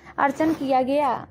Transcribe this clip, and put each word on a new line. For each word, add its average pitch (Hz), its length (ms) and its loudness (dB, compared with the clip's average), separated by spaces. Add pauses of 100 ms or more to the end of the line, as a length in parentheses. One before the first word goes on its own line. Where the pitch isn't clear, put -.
(180)
अर्चन 294 340 0
किया 262 300 0
गया। 262 480 0